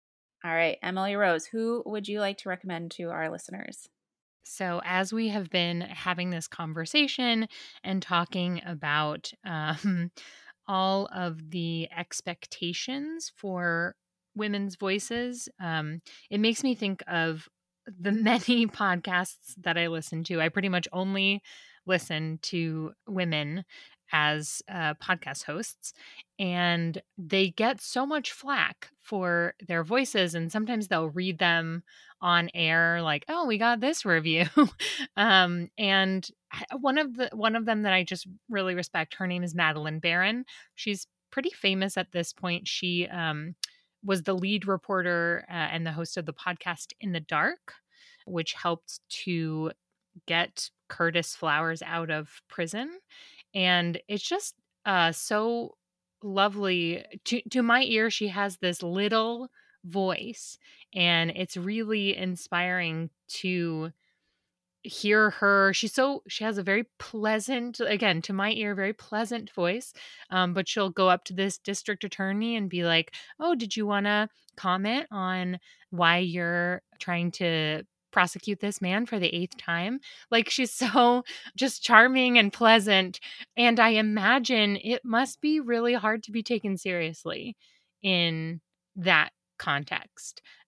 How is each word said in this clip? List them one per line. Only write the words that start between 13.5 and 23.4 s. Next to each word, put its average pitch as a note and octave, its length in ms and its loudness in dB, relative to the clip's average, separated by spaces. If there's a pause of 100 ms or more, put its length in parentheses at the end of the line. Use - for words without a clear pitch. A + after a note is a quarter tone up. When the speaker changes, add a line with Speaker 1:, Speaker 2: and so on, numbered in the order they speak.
Speaker 2:
women's G3+ 400 -4
voices, A#3 720 -4 (100)
um, D#3+ 420 -4 (280)
it G#3 100 -2
makes A3 240 2
me B3+ 120 2
think G3 340 -4
of E3 400 -2 (380)
the F#3 240 -4
<laughs> - 20 4
many A3+ 540 4
podcasts F#3 880 -2
that F3 200 0
I E3+ 100 2
listen E3 360 -4
to. E3 160 -2
I D#3+ 80 4
pretty F#3+ 220 0
much F3+ 240 0
only G3 480 0 (440)
listen D#3+ 580 -2
to D#3+ 500 -4 (120)
women E3+ 600 -2 (460)